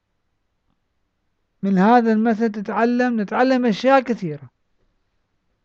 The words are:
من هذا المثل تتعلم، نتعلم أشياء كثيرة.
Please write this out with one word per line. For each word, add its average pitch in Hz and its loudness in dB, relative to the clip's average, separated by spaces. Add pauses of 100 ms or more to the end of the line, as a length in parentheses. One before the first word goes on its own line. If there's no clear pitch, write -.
(1600)
من 196 0
هذا 226 4
المثل 220 0
تتعلم، 226 -2
نتعلم 247 0
أشياء 254 2
كثيرة. 180 -8 (1160)